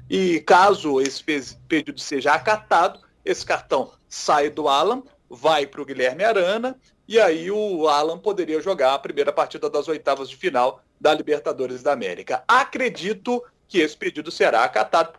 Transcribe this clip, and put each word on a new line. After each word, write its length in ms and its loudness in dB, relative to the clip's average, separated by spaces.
e 300 0
caso 600 4
esse 220 -4
pe-, 320 -4
pedido 320 -4
seja 340 -2
acatado, 680 0
esse 220 -4
cartão 460 -2
sai 420 0
do 180 -4
Alan, 360 2
vai 380 0
pro 180 -12
Guilherme 380 -2
Arana 520 0
e 120 2
aí 320 2
o 360 -2
Alan 300 2
poderia 420 -2
jogar 360 0
a 40 -6
primeira 320 -2
partida 380 -4
das 180 -2
oitavas 420 -4
de 60 -20
final 460 0
da 140 4
Libertadores 720 -4
da 100 2
América. 540 -6
Acredito 960 -2
que 120 0
esse 180 0
pedido 320 -8
será 340 2
acatado, 560 0